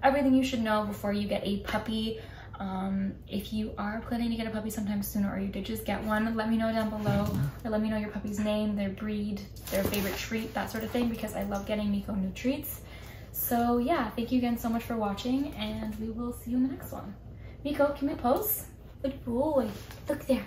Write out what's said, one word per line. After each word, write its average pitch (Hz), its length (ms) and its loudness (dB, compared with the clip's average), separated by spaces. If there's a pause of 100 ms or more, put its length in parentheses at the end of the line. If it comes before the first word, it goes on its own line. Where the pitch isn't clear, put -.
everything 269 320 6
you 262 120 6
should 254 160 0
know 214 240 2
before 202 260 -2
you 202 160 0
get - 180 0
a 202 140 0
puppy. 220 640 -2 (380)
Um, 196 540 -2 (140)
if - 260 -4
you 214 240 -2
are 208 300 -4
planning 233 240 0
to 226 40 0
get 220 120 -2
a - 20 -2
puppy 214 220 -2
sometime 208 320 0
soon, 202 220 2
or 190 140 0
you 196 80 -2
did 196 160 -4
just 110 220 -4
get - 180 0
one, 220 320 2
let 220 140 2
me 226 80 4
know 226 140 2
down 220 180 2
below, 208 380 2 (360)
or 233 60 -4
let 214 120 2
me 220 80 2
know 214 80 2
your 208 120 -2
puppy's 208 300 -4
name, 214 360 2
their 202 140 0
breed, 208 520 -2 (280)
their 196 140 2
favorite 196 340 2
treat, 226 380 -4
that 196 160 -2
sort 220 120 -4
of 214 60 -4
thing, 240 180 2
because 226 280 -2
I 196 80 -2
love 202 240 -2
getting 208 240 0
Miko 202 240 0
new 190 160 0
treats. - 500 -2 (500)
So 240 460 2
yeah, 247 320 2
thank 233 220 -2
you 254 80 6
again 240 180 2
so 233 120 -2
much 226 120 2
for 233 160 -2
watching, 247 560 0
and 214 460 -4
we 220 100 -2
will 240 240 -4
see - 160 -10
you 247 80 2
in 254 60 6
the 269 100 2
next - 180 -8
one. 202 220 -8 (500)
Miko, 285 300 4
can 277 140 0
we - 80 0
pose? - 500 2 (380)
Good 269 200 -2
boy. 254 460 2 (400)
Look 294 160 0
there. 220 220 2